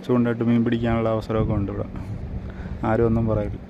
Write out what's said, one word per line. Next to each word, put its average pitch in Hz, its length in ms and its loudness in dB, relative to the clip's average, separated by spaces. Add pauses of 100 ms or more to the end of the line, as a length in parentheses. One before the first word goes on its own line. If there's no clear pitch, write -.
ചൂണ്ടയിട്ട് 120 420 2
മീൻ 120 180 4
പിടിക്കാനുള്ള 117 500 2
അവസരമൊക്കെ 110 420 0
ഉണ്ട് 101 160 -2
ഇവിടെ. 104 140 -4 (1000)
ആരും 113 220 4
ഒന്നും 113 200 2
പറയില്ല. 107 280 -2 (120)